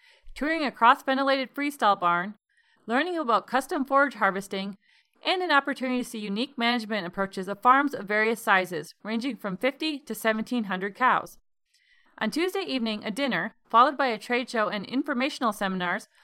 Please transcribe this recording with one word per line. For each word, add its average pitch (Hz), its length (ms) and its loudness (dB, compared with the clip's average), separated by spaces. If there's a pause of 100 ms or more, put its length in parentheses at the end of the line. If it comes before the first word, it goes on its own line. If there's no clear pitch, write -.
(340)
touring 311 300 -2
a 247 80 -2
cross-ventilated 269 840 2
freestyle 277 460 0
barn, 180 360 0 (520)
learning 320 320 0
about 233 260 2
custom 269 400 -2
forage 269 300 4
harvesting, 196 600 -2 (460)
and 370 200 0
an 339 80 0
opportunity 262 500 2
to 240 80 -8
see 233 80 -8
unique 208 400 -4
management 226 480 0
approaches 190 420 -4
of 196 140 -6
farms 269 320 6
of 196 140 -8
various 214 340 2
sizes, 180 600 0
ranging 226 320 -4
from 190 220 -6
fifty 277 420 -2
to 220 160 -12
seventeen 220 480 -2
hundred 190 320 -6
cows. 247 420 0 (800)
On 220 140 -4
Tuesday 359 340 -2
evening, 226 400 -4
a 220 60 -4
dinner, 190 420 -2 (160)
followed 254 280 6
by 277 100 2
a 226 100 0
trade 240 320 -4
show 220 200 0
and 202 180 -6
informational 254 640 -2
seminars, 185 540 -4 (160)